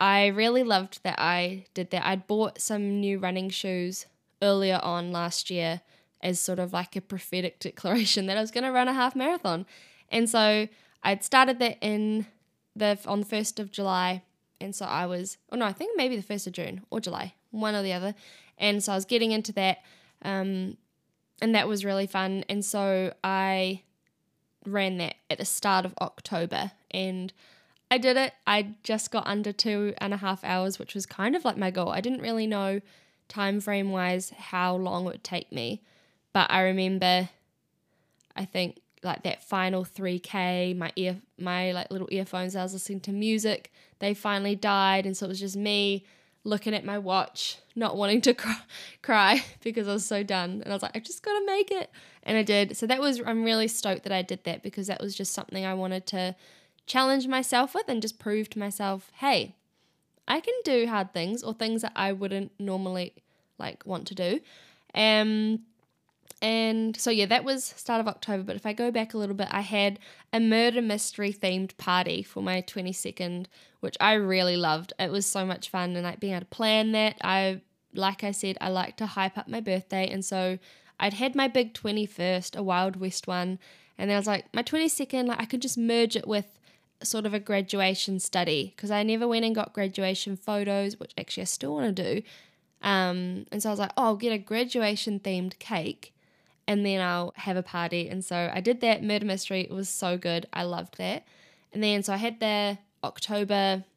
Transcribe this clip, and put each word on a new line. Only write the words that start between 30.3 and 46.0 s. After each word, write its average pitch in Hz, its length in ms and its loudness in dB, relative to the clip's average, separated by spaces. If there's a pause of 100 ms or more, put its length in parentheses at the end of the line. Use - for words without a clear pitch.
hours, 185 340 0
which - 180 -10
was 196 100 -6
kind 240 320 0
of, 320 80 0
like, 233 100 2
my 185 160 0
goal. 185 220 0
I 190 80 0
didn't 247 220 -2
really 226 220 0
know 196 360 0 (480)
time 202 320 0
frame 196 300 0
wise 180 400 0
how 180 440 -2
long 185 300 -2
it 175 60 -4
would - 120 -12
take - 260 -6
me, 117 320 -4 (520)
but 190 180 4
I 185 120 4
remember, 185 680 2 (1080)
I 196 80 -6
think, - 380 -4 (220)
like, 180 180 -4
that - 220 -6
final 185 400 0
three 180 340 -4
K, 180 560 -2
my 175 220 -4
ear, 185 220 -2 (200)
my, 180 360 -2
like, - 180 -6
little 190 200 -6
earphones, 185 440 -4
I 185 80 -2
was 185 100 -6
listening 190 280 -8
to 202 100 -8
music, 214 600 0 (280)
they 202 160 0
finally 202 400 0
died, 196 500 4
and 190 100 -2
so 196 120 -6
it - 20 -4
was 190 100 -6
just 196 160 -6
me 202 520 0 (360)